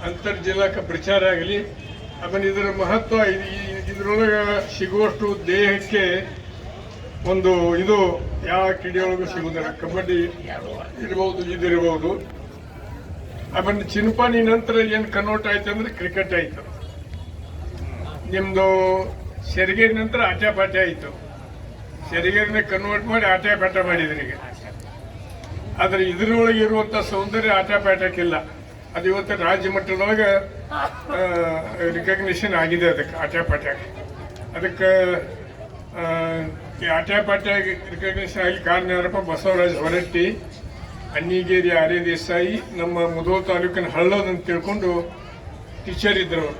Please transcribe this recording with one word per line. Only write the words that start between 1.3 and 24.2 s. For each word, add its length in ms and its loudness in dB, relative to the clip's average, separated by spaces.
ಆಗಲಿ. 240 -2
ಆಮೇಲೆ 300 -2
ಇದರ 140 0
ಮಹತ್ವ, 380 2
ಇದ್-, 140 -4
ಈ-, 320 -6
ಇದ್ರೊಳಗೆ 500 2
ಸಿಗುವಷ್ಟು 480 0
ದೇಹಕ್ಕೆ 520 2
ಒಂದು 200 4
ಇದು 160 6
ಯಾವ 140 4
ಕ್ರೀಡೆಯೊಳಗೂ 540 0
ಸಿಗುದಿಲ್ಲ. 340 -4
ಕಬಡ್ಡಿ 360 0
ಇರ್ಬೋದು, 360 0
ಇದಿರ್ಬೋದು. 560 2
ಆಮೇಲೆ 280 0
ಚಿನ್ಪಾನಿ 460 4
ನಂತರ 260 4
ಏನ್ 100 0
ಕನ್ವರ್ಟ್ 360 0
ಆಯ್ತು 220 0
ಅಂದ್ರೆ 160 -4
ಕ್ರಿಕೆಟ್ 380 -2
ಆಯ್ತು. 240 -4
ನಿಮ್ದು 340 2
ಸೆರಗೇರಿ 480 4
ನಂತರ 200 0
ಆಟ್ಯಾಪಾಟ್ಯ 540 2
ಆಯ್ತು, 260 -4
ಸೆರಗೇರಿನ 500 2
ಕನ್ವರ್ಟ್ 400 -2
ಮಾಡಿ 220 4
ಆಟ್ಯಾಪಾಟ್ಯ 560 2
ಮಾಡಿದ್ರಿ 360 0